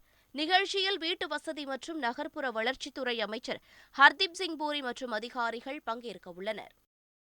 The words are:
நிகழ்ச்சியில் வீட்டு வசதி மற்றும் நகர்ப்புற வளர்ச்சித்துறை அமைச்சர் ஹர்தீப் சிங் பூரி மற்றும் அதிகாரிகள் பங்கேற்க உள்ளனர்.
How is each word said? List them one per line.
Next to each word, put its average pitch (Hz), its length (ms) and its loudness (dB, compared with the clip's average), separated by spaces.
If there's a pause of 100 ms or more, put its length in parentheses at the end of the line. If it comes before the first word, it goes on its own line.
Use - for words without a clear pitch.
(300)
நிகழ்ச்சியில் 370 680 4
வீட்டு 330 300 -2
வசதி 294 360 -4
மற்றும் 277 340 -6
நகர்ப்புற 277 520 -2
வளர்ச்சித்துறை 240 680 -2
அமைச்சர் 220 420 -4 (380)
ஹர்தீப் 302 340 8
சிங் 349 240 -4
பூரி 294 260 -2
மற்றும் 247 280 -6
அதிகாரிகள் 233 760 -4
பங்கேற்க 226 460 -8
உள்ளனர். 190 440 -8 (540)